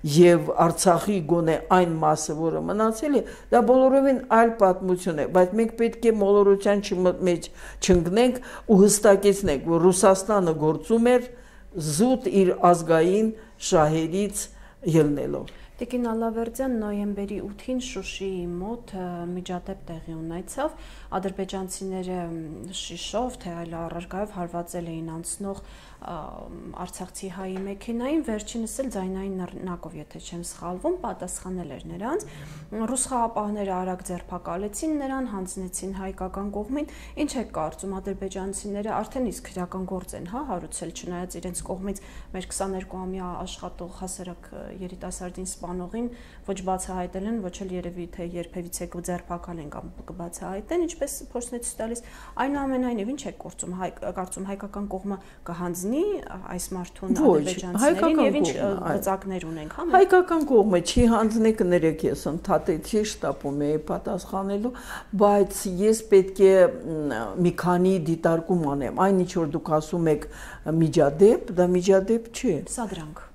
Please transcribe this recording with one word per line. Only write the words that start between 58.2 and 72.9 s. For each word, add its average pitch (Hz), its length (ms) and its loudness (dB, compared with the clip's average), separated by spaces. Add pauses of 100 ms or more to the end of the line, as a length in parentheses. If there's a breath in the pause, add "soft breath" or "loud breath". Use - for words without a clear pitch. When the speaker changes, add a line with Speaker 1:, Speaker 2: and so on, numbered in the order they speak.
Speaker 2:
և - 140 2
ինչ, 170 100 2
ը, 131 60 -4
Speaker 1:
կողմը, 196 240 -2
այ-, 156 200 -2
Speaker 2:
գծակներ 190 460 -4
ունենք, 160 300 -10
հա, 330 100 -6
մենք 349 120 6
Speaker 1:
հայկական 359 480 6
կողմը 202 360 6
չի 240 240 4
հանձնի, 220 500 4
կներեք, 175 500 2
ես - 200 0
ընդհատեցի, 170 800 0
շտապում 143 540 -4
էի 151 200 0
պատասխանելու, 196 920 -4 (400 loud breath)
բայց 202 500 4 (120)
ես 214 300 4
պետք 190 360 6
է, 190 120 10 (120)
մ, 147 580 -2 (120)
մի 175 200 4
քանի 180 440 4
դիտարկում 165 640 0
անեմ։ 139 360 -2
Այն, 190 180 4
ինչ 180 120 0
որ 165 180 0
դուք 160 220 -4
ասում 156 380 0
եք, 151 200 0 (420 loud breath)
միջադեպ, 160 800 6
դա 180 160 4
միջադեպ 190 640 2
չի։ 226 240 -2 (120)
Speaker 2:
Սադրանք։ 175 580 -10 (120)